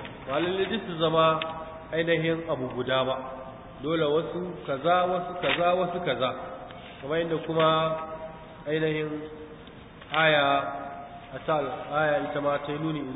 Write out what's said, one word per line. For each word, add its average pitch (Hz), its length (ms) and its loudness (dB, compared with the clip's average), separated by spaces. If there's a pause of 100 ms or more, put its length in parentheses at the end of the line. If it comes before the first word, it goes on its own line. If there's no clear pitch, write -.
(260)
Ba 135 140 0
lalle 185 260 0
duk 214 220 -2
su 175 100 -6
zama 160 400 4 (540)
ainihin 165 560 2
abu 135 240 0
guda 127 320 2
ba. 131 120 0 (680)
Dole 160 220 2
wasu 165 520 0 (100)
kaza, 165 380 4
wasu 180 380 0
kaza, 165 340 4
wasu 185 240 0
kaza. 127 300 0 (720)
Kamar 147 160 -2
yadda 170 260 0
kuma 160 240 4 (960)
ainihin 156 600 0 (840)
aya, 143 540 6 (720)
a 131 100 -6
ta 156 160 2 (320)
aya 147 380 2
ita 143 100 -2
ma 143 180 2
ta 147 140 -4
yi 147 60 -4
nuni 156 260 -2 (120)